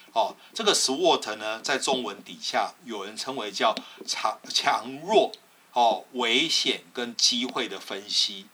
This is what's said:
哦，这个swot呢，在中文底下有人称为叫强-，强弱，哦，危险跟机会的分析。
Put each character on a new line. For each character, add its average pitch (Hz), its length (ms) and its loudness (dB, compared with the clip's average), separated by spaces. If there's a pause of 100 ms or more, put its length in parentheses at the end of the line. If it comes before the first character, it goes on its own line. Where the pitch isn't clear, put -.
(120)
哦， - 240 2 (180)
这 233 80 -6
个 202 120 4
swot 143 640 2
呢， 107 240 -6
在 135 180 0
中 131 260 0
文 98 180 -8
底 87 180 -14
下 104 340 -2 (100)
有 107 200 -8
人 107 120 -12
称 131 200 -6
为 107 140 -4
叫 107 240 2 (320)
强-， - 320 -2 (100)
强 127 560 0
弱， 196 280 4 (400)
哦， 117 400 4
危 123 360 2
险 131 440 0
跟 120 240 -6
机 123 280 2
会 127 220 -4
的 95 140 -8
分 101 280 -10
析。 98 460 -2